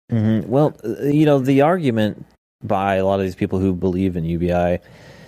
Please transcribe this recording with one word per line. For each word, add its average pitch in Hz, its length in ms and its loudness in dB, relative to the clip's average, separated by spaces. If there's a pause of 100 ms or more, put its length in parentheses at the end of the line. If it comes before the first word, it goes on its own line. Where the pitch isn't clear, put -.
(120)
Mm-hmm. 110 380 0
Well, 139 340 0
uh, 113 200 -8
you 147 240 2
know, 143 120 4
the 135 220 2
argument 139 640 0 (380)
by 98 320 -2
a 95 100 0
lot 98 140 2
of 98 80 0
these 90 80 -8
people 95 240 -2
who 95 160 0
believe 92 400 -2
in 82 100 -4
U 82 140 -4
B 87 120 -2
I, 87 280 0 (480)